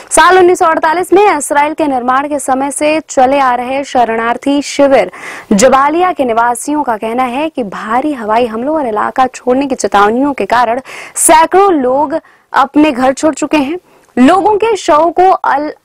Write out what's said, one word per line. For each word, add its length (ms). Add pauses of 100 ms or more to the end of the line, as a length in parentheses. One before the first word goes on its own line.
(100)
साल 280
उन्नीस 200
सौ 80
अड़तालीस 460
में 260
इसराइल 360
के 120
निर्माण 420
के 100
समय 320
से 300
चले 380
आ 160
रहे 300
शरणार्थी 800
शिविर 480 (420)
जबालिया 600
के 120
निवासियों 580
का 140
कहना 260
है 260
कि 140
भारी 500
हवाई 340
हमलों 300
और 100
इलाका 400
छोड़ने 400
की 80
चेतावनियों 580
के 140
कारण 340 (340)
सैकड़ों 580
लोग 480 (320)
अपने 400
घर 200
छोड़ 220
चुके 220
हैं। 220 (400)
लोगों 380
के 200
शवों 340
को 200
अल 420 (120)